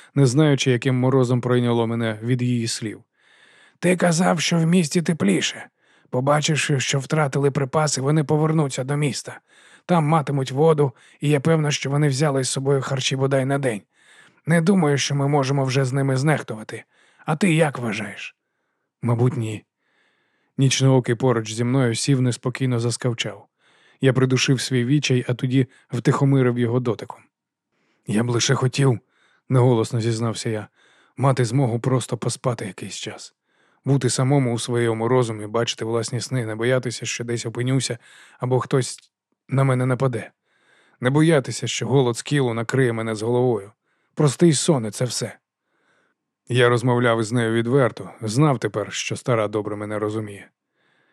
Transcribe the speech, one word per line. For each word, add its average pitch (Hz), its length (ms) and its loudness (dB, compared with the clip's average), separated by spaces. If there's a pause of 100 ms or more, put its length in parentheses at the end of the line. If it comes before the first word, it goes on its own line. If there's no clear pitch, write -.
(140)
не 139 120 4
знаючи, 139 440 2
яким 127 240 0
морозом 127 460 2
пройняло 120 460 2
мене 113 360 -2
від 123 200 0
її 120 260 0
слів. 104 340 -8 (760)
«Ти 180 180 2
казав, 175 440 2
що 170 180 0
в 165 80 2
місті 175 360 2
тепліше. - 640 -2 (420)
Побачивши, 143 720 0
що - 180 -2
втратили 143 520 0
припаси, 143 500 -2
вони 151 240 2
повернуться 156 600 0
до 143 120 -4
міста. - 440 -4 (460)
Там 170 180 2
матимуть 143 480 0
воду, 147 400 2 (280)
і 147 80 -2
я 147 120 2
певна, 156 300 2
що 139 200 -4
вони 147 180 2
взяли 135 360 0
з 127 60 -6
собою 135 320 0
харчі 131 340 -4
бодай 135 280 0
на 139 140 0
день. 120 240 -4 (640)
Не 165 140 4
думаю, 160 380 2
що 143 160 -2
ми 139 140 0
можемо 139 360 0
вже 131 200 0
з 127 80 -2
ними 139 240 0
знехтувати. 127 680 -2 (420)
А 156 100 -2
ти 175 180 2
як 156 240 2
вважаєш?» 104 580 -8 (640)
«Мабуть, 120 340 0
ні». 110 280 -8 (920)
Нічноокий 131 560 2
поруч 113 380 -2
зі 113 120 -4
мною 123 300 0
сів 127 280 0
неспокійно 127 580 -2
заскавчав. 117 640 -6 (540)
Я 131 120 4
придушив 127 480 2
свій 127 240 -2
відчай, 131 440 0
а 127 60 0
тоді 127 320 0 (240)
втихомирив 131 680 2
його 120 220 0
дотиком. 120 420 -6 (840)
«Я 110 180 0
б 123 60 -2
лише 120 240 0
хотів», 127 460 0 (480)
неголосно 123 520 2
зізнався 113 480 -4
я, 107 200 -6 (480)
«мати 127 280 2
змогу 117 360 0
просто 123 360 -2
поспати 120 500 -4
якийсь 98 300 -12
час. - 380 -14 (500)
Бути 131 260 2
самому 131 440 2
у 117 40 -2
своєму 113 500 -2
розумі, 113 380 0
бачити 117 380 -4
власні 113 360 -4
сни, 127 260 -4
не 110 80 -6
боятися, 123 520 -2
що - 180 -8
десь 117 220 -6
опинюся, 120 520 -2 (400)
або 127 220 0
хтось - 520 -4 (360)
на 135 160 2
мене 127 220 2
нападе. 123 440 -2 (720)
Не 127 100 0
боятися, 147 560 2
що 117 200 -6
голод 120 320 2
Скілу 131 360 0
накриє 117 380 0
мене 113 220 -4
з 104 80 -8
головою. 117 500 0 (420)
Простий 160 380 4
сон, 131 340 2
і 107 40 -6
це - 140 -4
все». - 340 -6 (1080)
Я 120 200 4
розмовляв 120 520 2
із 107 120 -4
нею 117 200 0
відверто, 117 580 0 (100)
знав 120 380 2
тепер, 101 340 -4
що - 240 -6
стара 110 320 0
добре 104 280 -4
мене 104 220 -6
розуміє. 104 520 -6 (640)